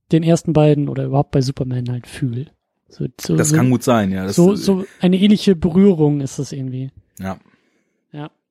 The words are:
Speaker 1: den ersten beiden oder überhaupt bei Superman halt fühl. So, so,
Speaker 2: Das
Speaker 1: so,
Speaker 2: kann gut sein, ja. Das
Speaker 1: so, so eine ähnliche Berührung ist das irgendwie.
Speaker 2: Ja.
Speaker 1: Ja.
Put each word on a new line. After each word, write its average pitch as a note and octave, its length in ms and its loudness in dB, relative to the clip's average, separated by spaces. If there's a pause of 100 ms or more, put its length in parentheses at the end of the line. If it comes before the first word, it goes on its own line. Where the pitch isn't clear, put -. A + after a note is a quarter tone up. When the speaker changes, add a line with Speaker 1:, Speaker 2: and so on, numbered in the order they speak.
(120)
Speaker 1:
den E3+ 100 2
ersten E3 300 0
beiden D3 360 4
oder C3+ 160 -6
überhaupt C3+ 280 -2
bei C#3+ 80 2
Superman B2+ 500 -4
halt A#2+ 180 -8
fühl. B2+ 380 -8 (420)
So, - 180 -10 (140)
so, E3 160 -2
Speaker 2:
Das D#3+ 140 0
Speaker 1:
so, D#3 60 2
Speaker 2:
kann B2+ 140 2
gut A#2+ 140 0
sein, A2 260 2
ja. F#2+ 140 -4
Das G2+ 100 -6
Speaker 1:
so, F#3 220 4
so F#3 280 -2 (160)
eine F#3 200 2
ähnliche G3+ 340 4
Berührung D#3+ 680 2
ist C3+ 200 -8
das C3+ 100 -8
irgendwie. C3 400 -10 (300)
Speaker 2:
Ja. F#2+ 180 -10 (720)
Speaker 1:
Ja. D3 220 -16 (180)